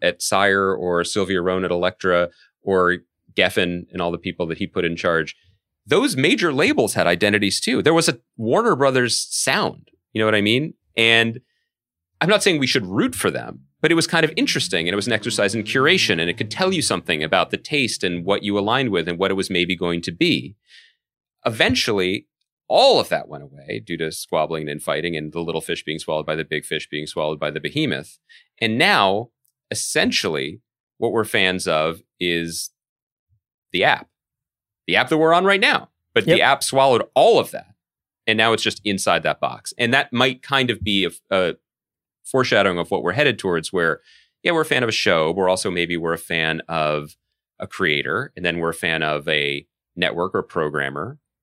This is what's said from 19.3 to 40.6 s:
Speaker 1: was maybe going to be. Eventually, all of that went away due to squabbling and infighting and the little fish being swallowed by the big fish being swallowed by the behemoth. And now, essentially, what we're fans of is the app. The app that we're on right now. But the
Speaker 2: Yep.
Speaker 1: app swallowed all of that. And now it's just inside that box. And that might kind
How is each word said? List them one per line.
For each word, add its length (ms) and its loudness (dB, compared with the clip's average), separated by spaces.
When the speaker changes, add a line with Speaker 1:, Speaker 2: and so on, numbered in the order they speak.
Speaker 1:
was 160 -4
maybe 240 0
going 260 -2
to 100 -8
be. 440 -2
Eventually, 840 0
all 320 6
of 100 -2
that 180 -2
went 160 -16
away 420 -12
due 120 -8
to 140 -4
squabbling 500 -4
and 100 -8
infighting 440 -4
and 160 -8
the 100 -6
little 200 -4
fish 220 -8
being 160 -6
swallowed 260 -4
by 100 -4
the 80 -4
big 220 -6
fish 240 -6
being 160 -8
swallowed 340 -6
by 120 -4
the 80 -6
behemoth. 580 -6
And 200 -2
now, 500 2
essentially, 920 -2
what 140 -2
we're 140 0
fans 420 0
of 340 0
is 520 -4
the 120 0
app. 260 2
The 80 0
app 140 2
that 80 4
we're 160 4
on 120 4
right 140 4
now. 300 0
But 120 2
the 120 4
Speaker 2:
Yep. 100 4
Speaker 1:
app 160 2
swallowed 400 4
all 260 6
of 120 -2
that. 240 -14
And 120 2
now 160 6
it's 100 0
just 200 -4
inside 400 0
that 160 -2
box. 380 -6
And 160 0
that 200 2
might 280 0
kind 300 0